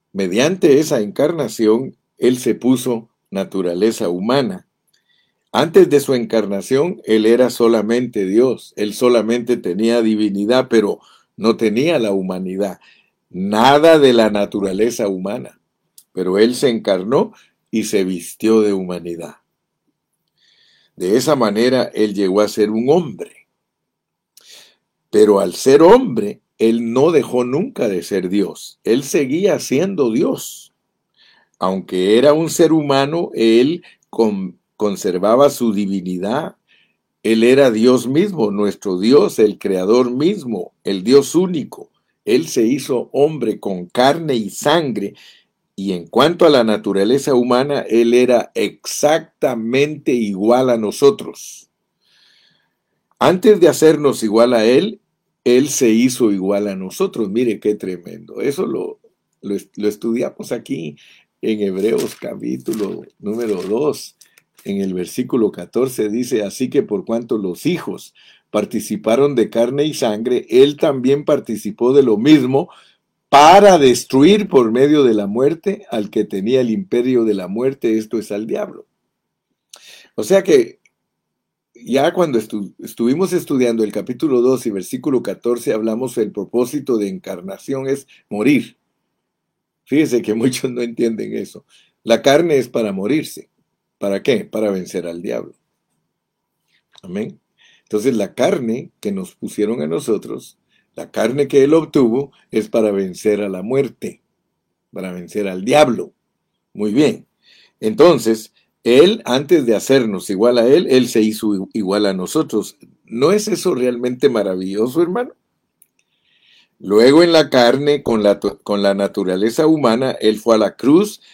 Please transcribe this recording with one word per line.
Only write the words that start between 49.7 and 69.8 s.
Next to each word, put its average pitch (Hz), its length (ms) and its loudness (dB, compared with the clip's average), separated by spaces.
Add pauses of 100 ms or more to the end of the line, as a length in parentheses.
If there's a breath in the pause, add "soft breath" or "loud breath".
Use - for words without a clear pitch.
igual 117 580 0
a 120 60 0
nosotros. - 920 -2 (1500)
Antes 185 420 4
de 170 80 6
hacernos 147 540 2
igual 113 320 2
a 110 100 2
Él, 156 360 2 (420)
Él 127 260 2
se 123 220 0
hizo 120 400 2
igual 101 380 -2
a 98 80 -8
nosotros. 104 540 -6
Mire 110 280 -4
qué 107 160 -2
tremendo. 90 640 -12
Eso 139 240 -4
lo, - 360 -8 (400)
lo 101 160 -8
est-, - 200 -14
lo 104 120 -4
estudiamos 117 640 -6
aquí 135 440 -10 (460 soft breath)
en 107 200 -4
Hebreos 98 520 -2
capítulo - 880 -8 (160)
número 107 440 -6
dos. 113 540 -4 (480 soft breath)
En 98 160 -6
el 95 140 -4
versículo 110 580 -2
catorce 113 560 -4
dice, 120 340 -4
"Así 101 260 -6
que 135 140 0
por 101 220 -4
cuanto 117 340 -4
los 92 280 -6
hijos 151 480 -8 (360 soft breath)
participaron 110 840 -2
de 110 120 2
carne 139 360 -2